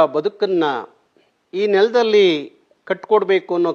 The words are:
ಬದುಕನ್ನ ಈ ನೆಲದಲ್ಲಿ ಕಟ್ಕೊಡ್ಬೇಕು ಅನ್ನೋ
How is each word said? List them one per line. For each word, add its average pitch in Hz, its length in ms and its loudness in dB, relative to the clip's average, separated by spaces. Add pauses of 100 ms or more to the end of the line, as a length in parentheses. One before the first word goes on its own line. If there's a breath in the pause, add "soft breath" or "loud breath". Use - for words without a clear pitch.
(140)
ಬದುಕನ್ನ 180 500 -2 (880)
ಈ 185 80 -4 (120)
ನೆಲದಲ್ಲಿ 214 540 2 (580)
ಕಟ್ಕೊಡ್ಬೇಕು 190 680 -2
ಅನ್ನೋ 170 180 -2